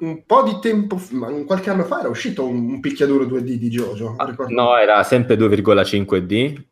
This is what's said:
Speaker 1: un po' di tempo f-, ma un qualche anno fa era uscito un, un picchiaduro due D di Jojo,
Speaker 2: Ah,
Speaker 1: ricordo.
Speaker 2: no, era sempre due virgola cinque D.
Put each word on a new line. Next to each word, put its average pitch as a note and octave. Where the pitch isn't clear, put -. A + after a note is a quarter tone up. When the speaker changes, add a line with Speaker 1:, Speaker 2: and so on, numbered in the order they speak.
Speaker 1:
un D#3+
po' C4
di G#3+
tempo G#3
f-, -
ma A#2+
un D3
qualche F#3+
anno F#3+
fa -
era C3
uscito C3
un, B2
un C3+
picchiaduro C#3
due B2
D B2
di A#2
Jojo, A2+
Speaker 2:
Ah, -
Speaker 1:
ricordo. B2
Speaker 2:
no, A#2+
era G#2
sempre A#2+
due A2
virgola G2+
cinque G2
D. C3